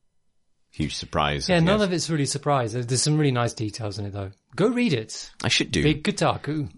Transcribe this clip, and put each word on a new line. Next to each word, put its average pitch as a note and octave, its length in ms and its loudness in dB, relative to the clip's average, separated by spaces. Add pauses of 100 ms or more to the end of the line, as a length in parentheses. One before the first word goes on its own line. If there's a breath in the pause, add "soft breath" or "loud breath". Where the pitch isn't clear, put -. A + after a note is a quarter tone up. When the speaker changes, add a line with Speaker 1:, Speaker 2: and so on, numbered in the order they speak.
(720)
Speaker 1:
huge D2 240 -4
surprise, D2 540 -2
Speaker 2:
Yeah, F3+ 80 4
Speaker 1:
I - 20 4
Speaker 2:
none F#3+ 200 4
Speaker 1:
guess. G#3 80 2
Speaker 2:
of F3+ 60 -2
it's D#3+ 160 -2
really D#3 140 0
a C3 40 0
surprise. C3 460 0
There's, B2 140 -4
there's B2 140 0
some D3+ 160 2
really D3 140 4
nice A#2+ 220 0
details G#2 460 -6
in G2+ 60 -6
it, G2 80 -8
though. G2 180 -6 (240)
Go G3 140 4
read A#3+ 240 2
it. - 360 -6 (140)
Speaker 1:
I - 60 0
should - 220 0
do. E2 120 4
Speaker 2:
Big D3+ 200 2
Kotaku. D3+ 760 0